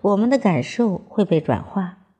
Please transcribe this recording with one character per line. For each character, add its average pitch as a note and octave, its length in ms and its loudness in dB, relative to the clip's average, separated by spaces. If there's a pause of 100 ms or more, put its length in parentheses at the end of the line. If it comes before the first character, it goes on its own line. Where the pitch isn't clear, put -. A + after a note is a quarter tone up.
我 G#3 140 2
们 A3 140 2
的 C4+ 80 2
感 F3+ 240 2
受 G3+ 360 -2 (100)
会 - 160 -2
被 E3 160 2
转 C3+ 240 -2
化。 F#3 360 -6 (200)